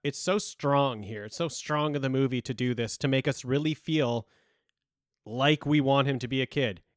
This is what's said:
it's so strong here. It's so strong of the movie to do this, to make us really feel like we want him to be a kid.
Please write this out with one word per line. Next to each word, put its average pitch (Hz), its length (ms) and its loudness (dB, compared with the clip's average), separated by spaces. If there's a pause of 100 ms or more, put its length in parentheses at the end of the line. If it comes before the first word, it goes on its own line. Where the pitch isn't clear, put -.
it's 143 140 -4
so 190 200 0
strong 139 640 0
here. 104 200 -10
It's 110 120 -12
so 170 120 -2
strong 151 480 -2
of 135 60 -4
the 135 80 0
movie 131 320 2
to 131 120 -6
do 123 200 0
this, 113 240 -4
to 139 100 0
make 135 180 2
us - 200 -2
really 147 280 0
feel 127 520 0 (1000)
like 135 420 2
we 151 140 4
want 135 280 4
him 135 100 0
to 120 100 -6
be 131 140 -2
a 123 40 -4
kid. 117 360 -2 (140)